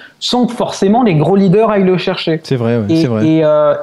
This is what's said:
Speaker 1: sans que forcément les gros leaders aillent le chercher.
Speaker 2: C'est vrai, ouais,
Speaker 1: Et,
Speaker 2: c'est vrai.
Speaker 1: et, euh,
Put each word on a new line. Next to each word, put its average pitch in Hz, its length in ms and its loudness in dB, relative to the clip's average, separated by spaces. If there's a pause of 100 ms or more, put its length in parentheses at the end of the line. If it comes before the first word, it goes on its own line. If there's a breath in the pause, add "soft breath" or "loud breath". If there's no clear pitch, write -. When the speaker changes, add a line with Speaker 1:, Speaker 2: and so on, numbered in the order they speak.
(200 loud breath)
Speaker 1:
sans 247 280 -2
que - 60 -12
forcément 208 500 0
les 202 100 2
gros 156 220 0
leaders 202 340 2
aillent 202 140 0
le 185 160 0
chercher. 170 420 -4
Speaker 2:
C'est - 140 -4
vrai, 117 240 0
ouais, 104 100 -2
Speaker 1:
Et, 165 120 2
Speaker 2:
c'est 147 60 0
vrai. 110 200 0
Speaker 1:
et, 160 160 2
euh, 151 400 2